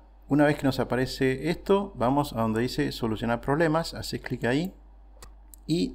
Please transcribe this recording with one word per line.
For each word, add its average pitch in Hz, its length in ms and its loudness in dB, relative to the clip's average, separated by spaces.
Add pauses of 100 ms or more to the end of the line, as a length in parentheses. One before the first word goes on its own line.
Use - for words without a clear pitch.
(300)
una 147 160 6
vez 147 120 4
que - 60 -10
nos 131 160 2
aparece 131 720 0
esto, 196 460 0
vamos 127 360 2
a - 80 -4
donde 113 220 0
dice 127 320 -2
solucionar 113 480 -2
problemas, 160 520 0
haces - 280 -8
clic 120 240 -4
ahí 147 280 0 (920)
y 170 300 0